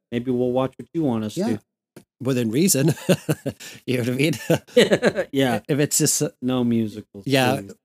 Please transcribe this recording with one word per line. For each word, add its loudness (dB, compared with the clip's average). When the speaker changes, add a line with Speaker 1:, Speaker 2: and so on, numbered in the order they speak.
Speaker 1:
maybe -2
we'll 0
watch 0
what -14
you -2
want 0
us -8
Speaker 2:
Yeah. -2
Speaker 1:
to. -10
Speaker 2:
Within 0
reason. 2
<laughs> -4
You -2
know -
what -2
I 2
mean? -4
Speaker 1:
<laughs> -20
Yeah. 2
Speaker 2:
If 0
it's 0
just, 0
uh, -2
Speaker 1:
No 0
musicals, -4
Speaker 2:
yeah, 2
Speaker 1:
please. -16